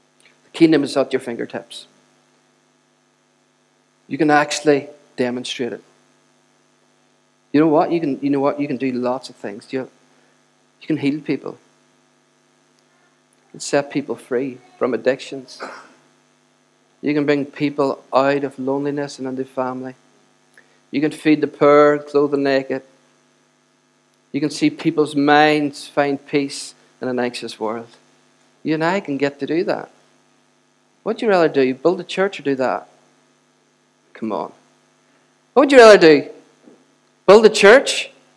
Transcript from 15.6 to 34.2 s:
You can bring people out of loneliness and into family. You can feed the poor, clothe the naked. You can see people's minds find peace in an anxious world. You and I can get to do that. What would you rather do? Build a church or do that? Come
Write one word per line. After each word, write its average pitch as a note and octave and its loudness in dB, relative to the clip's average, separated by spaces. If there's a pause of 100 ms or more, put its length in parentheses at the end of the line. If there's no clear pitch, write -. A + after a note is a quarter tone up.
You D3 -4
can D3 -2
bring C#3+ 0
people C#3+ -4 (100)
out C#3 0
of C3 -10
loneliness C#3+ -6
and C3 -10
into C3 -8
family. B2+ -8 (960)
You C3+ -4
can D3+ -2
feed D3+ 0
the C#3+ -2
poor, D3 4
clothe C#3+ -2
the C#3+ 0
naked. C3+ -2 (1500)
You C#3+ -4
can D3+ -2
see D#3 -2
people's D#3 -2
minds D3 2
find C#3+ -4
peace - -6 (240)
in B2+ -8
an B2+ -4
anxious A#2+ -8
world. A2+ -8 (640)
You D3+ -4
and D#3+ -4
I F3+ -2
can D3 -8
get C#3 -4
to C#3 -6
do D#3+ -2
that. F#3 -6 (1120)
What G#3 -6
would - -12
you A#3 -2
rather F3 4
do? C3+ 0
Build F3 -2
a - -14
church F#3+ -6
or - -20
do C#3 -2
that? B2 -4 (1200)
Come A2 -10